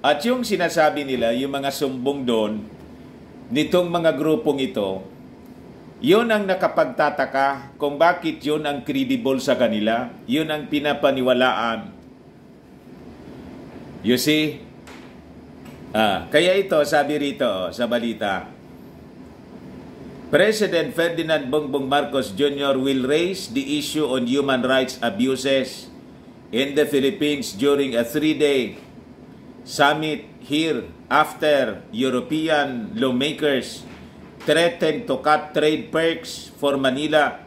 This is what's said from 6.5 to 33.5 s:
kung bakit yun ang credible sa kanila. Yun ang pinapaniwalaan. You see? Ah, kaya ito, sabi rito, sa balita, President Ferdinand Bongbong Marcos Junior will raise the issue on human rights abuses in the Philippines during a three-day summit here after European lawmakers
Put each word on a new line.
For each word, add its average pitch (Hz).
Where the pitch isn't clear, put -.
kung 143
bakit 165
yun 151
ang 143
credible 135
sa 120
kanila. 113
Yun 151
ang 151
pinapaniwalaan. 127
You 120
see? 151
Ah, 98
kaya 180
ito, 190
sabi 147
rito, 117
sa 113
balita, 107
President 170
Ferdinand 160
Bongbong 139
Marcos 131
Junior 139
will 135
raise 170
the 139
issue 147
on 123
human 131
rights 131
abuses 131
in 139
the 143
Philippines 139
during 139
a 117
three-day 143
summit 151
here 143
after 139
European 131
lawmakers 135